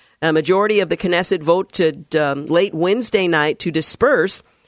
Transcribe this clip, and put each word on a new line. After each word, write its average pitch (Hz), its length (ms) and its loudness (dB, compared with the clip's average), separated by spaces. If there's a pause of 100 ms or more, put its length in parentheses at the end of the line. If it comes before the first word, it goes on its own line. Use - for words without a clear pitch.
(220)
a 160 100 2
majority 190 480 2
of 180 80 0
the 165 80 -2
Knesset 175 460 -2
voted, 165 760 -2
um, 143 300 -2
late 170 280 0
Wednesday 190 540 0
night 156 320 0
to 180 100 -4
disperse 175 720 0 (260)